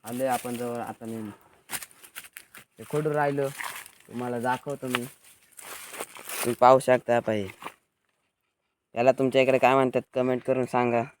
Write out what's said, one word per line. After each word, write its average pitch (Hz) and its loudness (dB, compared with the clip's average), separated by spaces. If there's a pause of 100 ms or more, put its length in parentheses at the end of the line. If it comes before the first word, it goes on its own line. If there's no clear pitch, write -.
(120)
आलोय 127 -4
आपण 123 -4
जवळ. 120 -6
आता 113 -12
मी 110 -10 (1500)
ते 113 -16
खोडून 151 -2
राहिलो, 143 0 (580)
तुम्हाला 123 -8
दाखवतो 127 -6
मी. 123 -6 (1300)
तुम्ही 120 -2
पाहू 127 8
शकता 123 2
पाही. 107 -2 (1500)
याला 123 6
तुमच्या 131 4
इकडे 131 4
काय 127 6
म्हणतात 127 4 (120)
कमेंट 127 0
करून 127 0
सांगा. 120 2 (160)